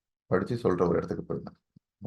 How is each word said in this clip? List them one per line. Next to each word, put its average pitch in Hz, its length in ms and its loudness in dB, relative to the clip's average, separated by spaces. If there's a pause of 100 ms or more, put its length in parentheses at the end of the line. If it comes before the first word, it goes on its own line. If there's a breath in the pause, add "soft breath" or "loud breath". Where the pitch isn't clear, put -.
(300)
படிச்சு 95 240 2
சொல்ற 92 280 2
ஒரு 87 140 4
இடத்துக்கு - 280 -4
போயிருந்தேன். - 340 -8 (480)